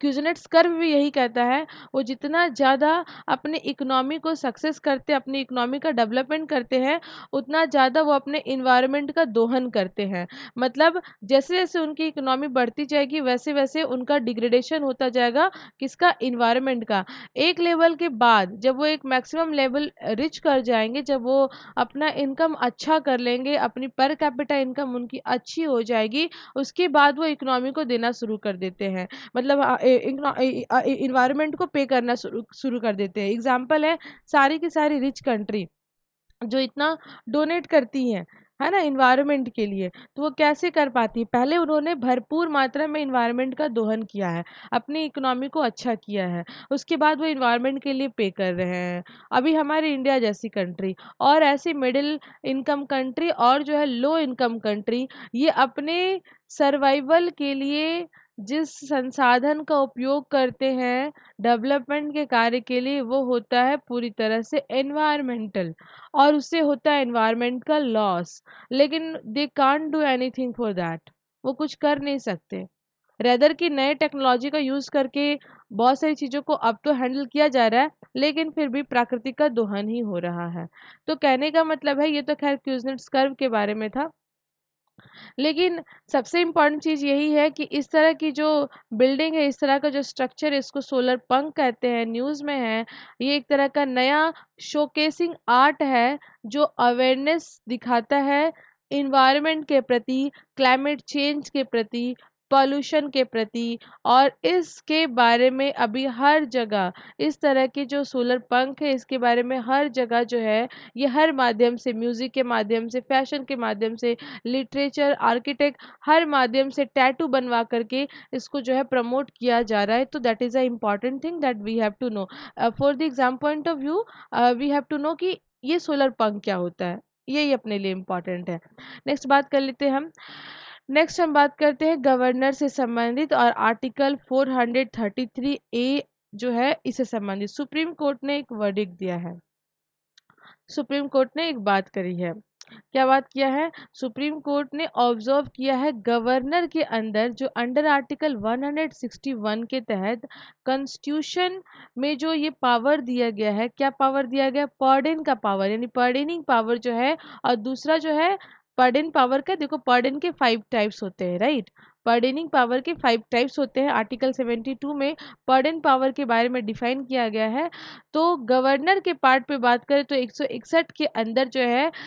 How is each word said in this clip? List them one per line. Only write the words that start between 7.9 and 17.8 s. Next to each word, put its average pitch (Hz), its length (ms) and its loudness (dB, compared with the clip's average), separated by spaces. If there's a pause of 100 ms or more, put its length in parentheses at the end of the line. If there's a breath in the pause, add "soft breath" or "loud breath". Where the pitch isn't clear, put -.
वो 294 100 2
अपने 277 360 0
एनवायरनमेंट 262 640 2
का 330 140 2
दोहन 233 440 0
करते 202 340 -2
हैं। 180 240 -4 (300 loud breath)
मतलब 302 440 2 (220 loud breath)
जैसे 277 340 2
जैसे 359 220 0
उनकी 311 280 -2
इकोनॉमी 269 400 -2
बढ़ती 254 380 -2
जाएगी 285 340 0
वैसे 254 340 -2
वैसे 277 300 0
उनका 254 340 -2
डिग्रेडेशन 247 680 0
होता 262 260 -2
जाएगा, 247 420 2 (280 loud breath)
किसका, 330 420 2
एनवायरनमेंट 240 640 0
का। 196 220 -2 (320 loud breath)
एक 339 220 2
लेवल 339 360 4